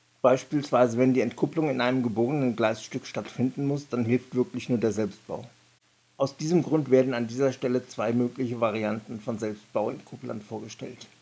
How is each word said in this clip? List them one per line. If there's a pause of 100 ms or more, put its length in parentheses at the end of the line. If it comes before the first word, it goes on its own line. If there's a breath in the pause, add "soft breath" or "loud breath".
(220)
Beispielsweise,
wenn
die
Entkupplung
in
einem
gebogenen
Gleisstück
stattfinden
muss,
dann
hilft
wirklich
nur
der
Selbstbau. (720)
Aus
diesem
Grund
werden
an
dieser
Stelle
zwei
mögliche
Varianten
von
Selbstbauentkupplern
vorgestellt. (160)